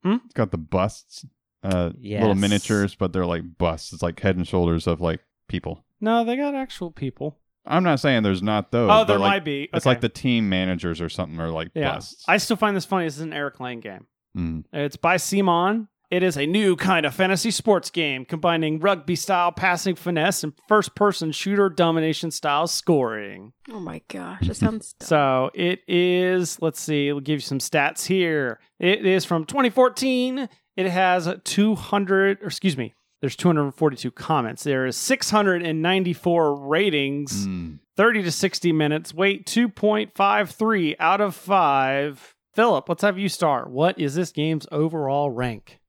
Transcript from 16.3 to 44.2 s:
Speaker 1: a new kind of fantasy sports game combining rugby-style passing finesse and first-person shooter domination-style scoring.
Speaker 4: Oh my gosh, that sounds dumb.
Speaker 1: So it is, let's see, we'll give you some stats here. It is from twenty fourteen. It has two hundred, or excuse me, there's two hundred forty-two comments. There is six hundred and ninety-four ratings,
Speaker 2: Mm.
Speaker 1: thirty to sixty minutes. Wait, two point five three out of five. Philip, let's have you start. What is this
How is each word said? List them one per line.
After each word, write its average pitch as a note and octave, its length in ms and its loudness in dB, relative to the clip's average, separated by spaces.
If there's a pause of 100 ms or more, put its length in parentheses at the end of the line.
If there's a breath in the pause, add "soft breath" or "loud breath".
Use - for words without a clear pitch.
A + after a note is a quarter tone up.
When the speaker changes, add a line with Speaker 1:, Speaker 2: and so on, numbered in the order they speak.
Speaker 1:
a C#3+ 80 0
new F#3+ 300 2
kind F3 300 0
of C3+ 100 -2
fantasy F#3+ 360 0
sports - 380 0
game C#3 360 -4
combining D#3+ 560 0
rugby-style F3 720 0
passing F3+ 420 0
finesse F3 480 0
and D#3 80 -6 (160)
first-person G3+ 640 2
shooter G3+ 380 0
domination-style D#3+ 1000 0
scoring. A2 840 -2 (180)
Speaker 4:
Oh A3 80 -14
my E3 300 -12
gosh, F#3 360 -8
that G3+ 120 -4
sounds A3 420 -2
dumb. - 80 -14
Speaker 1:
So C3+ 460 2
it F3 340 -2
is, F3+ 760 0
let's D#3+ 200 -4
see, D3 320 0
we'll C#3+ 80 -4
give D3+ 160 -2
you - 40 -2
some C#3 180 -4
stats D3 480 -2
here. D#3 520 0 (180)
It G3 280 0
is F#3 180 2
from D#3+ 220 -2
twenty B3+ 240 0
fourteen. B3+ 800 0 (260 soft breath)
It F#3+ 160 0
has F3+ 380 2 (160)
two G#3 300 2
hundred, G3 680 0
or G#3 60 -8
excuse E3 280 -2
me, B2+ 180 -8 (280)
there's C3 160 -4
two - 100 2
hundred D3 240 2
forty-two C3 400 -2
comments. - 540 -4
There C3 200 0
is B2 120 -4
six - 320 -2
hundred G3 360 2
and D#3+ 160 -2
ninety-four E3+ 760 2
ratings, C#3+ 920 -2
Speaker 2:
Mm. E2+ 320 -8 (160)
Speaker 1:
thirty A3 260 4
to F3 100 0
sixty F3 420 0
minutes. D#3 400 0
Wait, G3 320 0
two A#3 240 2
point G#3+ 440 0
five G3+ 380 2
three G#3 480 0
out F3+ 220 2
of G3+ 140 0
five. C#3 1000 0 (200)
Philip, G#3+ 340 2
let's E3+ 140 -2
have G3+ 160 2
you G3 100 0
start. C#3 420 0
What D3+ 300 0
is C#3+ 160 -2
this F3 160 -2